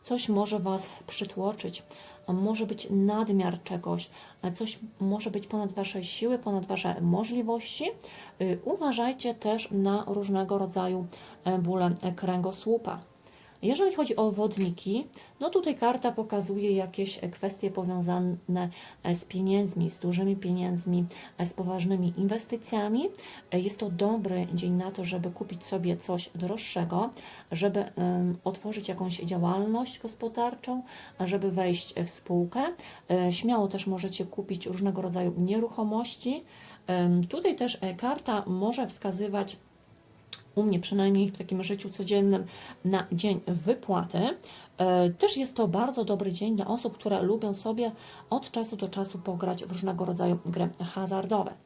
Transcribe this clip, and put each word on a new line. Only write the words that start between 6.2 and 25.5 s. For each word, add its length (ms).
ponad 280
wasze 340
możliwości. 840
Y, 240
uważajcie 680
też 360
na 360
różnego 520
rodzaju, 480
e, 140
bóle 360
kręgosłupa. 840
Jeżeli 320
chodzi 220
o 140
wodniki, 760
no 100
tutaj 240
karta 380
pokazuje 600
jakieś, 520
e, 40
kwestie 420
powiązane, 680
e, 120
z 100
pieniędzmi, 680
z 80
dużymi 380
pieniędzmi, 680
e, 80
z 60
poważnymi 640
inwestycjami. 920
E, 80
jest 180
to 120
dobry 640
dzień 180
na 180
to, 140
żeby 260
kupić 360